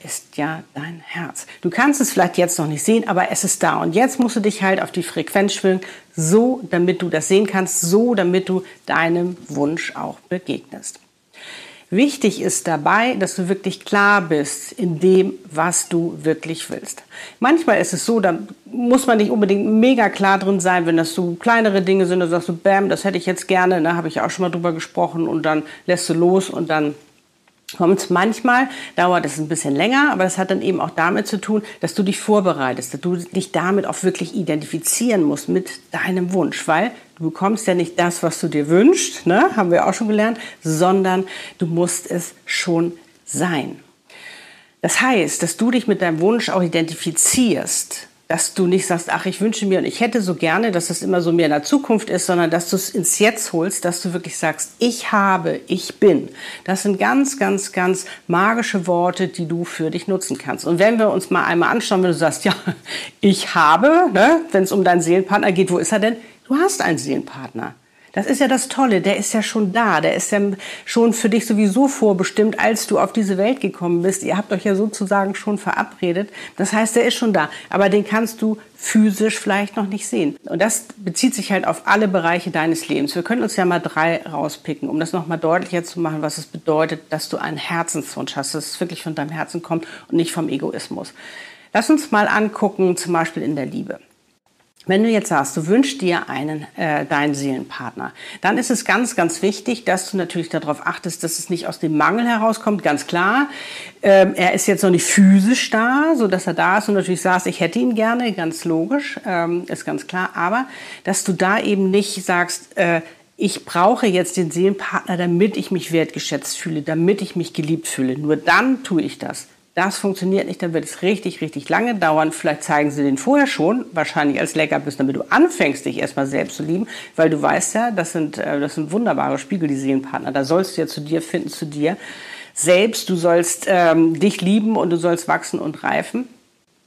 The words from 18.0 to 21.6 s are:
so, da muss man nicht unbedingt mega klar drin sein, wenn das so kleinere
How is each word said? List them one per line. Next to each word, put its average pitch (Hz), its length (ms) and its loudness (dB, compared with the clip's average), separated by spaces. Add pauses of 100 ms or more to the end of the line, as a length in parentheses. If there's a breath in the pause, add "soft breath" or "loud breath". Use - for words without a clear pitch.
so, 226 140 2
da 175 200 2 (260)
muss 247 400 2
man 226 140 4
nicht 208 100 2
unbedingt 208 420 2
mega 226 380 6
klar 196 300 2
drin 190 200 2
sein, 180 280 2
wenn 165 100 2
das 165 160 0
so 175 220 -2
kleinere 220 480 2